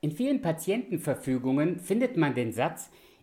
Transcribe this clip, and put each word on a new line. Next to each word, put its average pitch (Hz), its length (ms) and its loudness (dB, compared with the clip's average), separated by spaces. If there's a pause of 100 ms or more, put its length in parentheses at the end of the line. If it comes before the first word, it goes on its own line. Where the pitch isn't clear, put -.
In 156 80 -4
vielen 269 240 0
Patientenverfügungen 160 1400 0
findet 247 360 0
man 147 180 2
den 117 180 -2
Satz: 139 380 -2 (320)